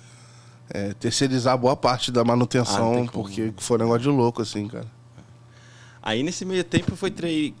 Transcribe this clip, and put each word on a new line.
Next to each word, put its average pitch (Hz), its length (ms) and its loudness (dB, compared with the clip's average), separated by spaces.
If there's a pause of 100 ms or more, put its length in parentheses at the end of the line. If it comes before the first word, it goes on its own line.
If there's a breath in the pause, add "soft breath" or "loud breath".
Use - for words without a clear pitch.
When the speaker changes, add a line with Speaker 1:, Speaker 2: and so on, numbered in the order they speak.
(680 soft breath)
Speaker 1:
é, 101 260 -6
terceirizar 127 600 0
boa 127 200 2
parte 123 340 0
da 123 140 2
manutenção, 120 520 2
Speaker 2:
Ah, 117 120 2
não 117 80 4
tem 123 100 0
como. 117 160 -6
Speaker 1:
porque 107 360 -6
foi - 180 0
um 110 60 2
negócio 117 200 2
de 135 60 0
louco, 120 340 2
assim, 104 240 -6
cara. - 200 -10 (1160 soft breath)
Speaker 2:
Aí, 110 220 -2
nesse 180 220 -6
meio 185 180 -2
tempo, - 280 0
eu 190 40 -10
fui 190 140 -4
tre-, 156 500 -2